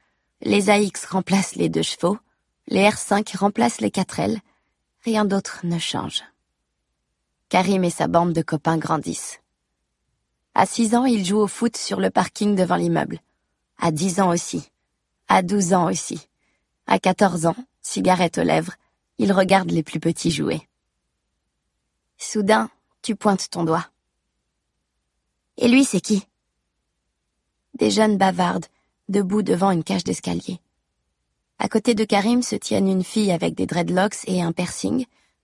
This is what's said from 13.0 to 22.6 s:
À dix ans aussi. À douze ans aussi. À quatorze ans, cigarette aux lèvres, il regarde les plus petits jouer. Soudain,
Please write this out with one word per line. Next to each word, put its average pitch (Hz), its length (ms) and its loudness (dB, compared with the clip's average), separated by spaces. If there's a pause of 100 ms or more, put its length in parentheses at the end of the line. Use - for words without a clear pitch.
À 170 120 0
dix 175 300 -2
ans 185 100 4
aussi. - 400 -4 (560)
À 190 160 4
douze 185 300 0
ans 180 180 2
aussi. - 380 -8 (580)
À 196 120 2
quatorze 185 480 2
ans, 170 100 2 (260)
cigarette 180 560 0
aux - 40 0
lèvres, 165 320 0 (440)
il 202 140 2
regarde 185 380 2
les 165 120 0
plus - 180 -8
petits 170 300 -2
jouer. 151 360 -4 (1500)
Soudain, 214 520 0 (320)